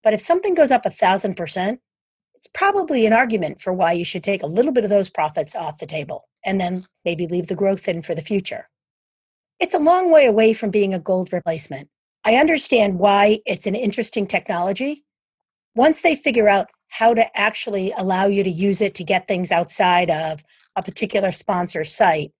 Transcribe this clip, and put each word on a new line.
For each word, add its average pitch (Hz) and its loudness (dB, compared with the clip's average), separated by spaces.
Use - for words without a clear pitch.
But 214 4
if 208 -4
something 370 0
goes 285 4
up - 0
a 190 0
thousand 190 0
percent, 190 -6
it's - -20
probably 339 0
an 214 4
argument 220 0
for 185 -4
why 175 2
you 175 -2
should - -8
take 196 -2
a 151 -6
little 240 2
bit 240 0
of 190 -4
those 196 2
profits 156 -4
off 156 -8
the 156 -12
table 151 -10
and 196 -2
then 180 -6
maybe 170 -4
leave 180 -4
the 185 -4
growth 196 -2
in 170 -4
for 165 -6
the 160 -8
future. - -6
It's - -2
a 349 0
long 349 2
way 302 8
away 220 4
from 214 -4
being 196 0
a 180 -4
gold 185 -2
replacement. 160 -8
I 220 4
understand 254 2
why 202 4
it's 202 -6
an 196 -2
interesting 220 -4
technology. 196 -4
Once 294 4
they 330 2
figure 226 2
out 196 2
how 233 2
to 226 0
actually 202 -2
allow 190 0
you 202 2
to 190 0
use 185 0
it 202 -2
to 185 -10
get 180 -2
things 180 -2
outside 175 2
of 156 -4
a - -4
particular 196 -4
sponsor 180 -4
site 160 0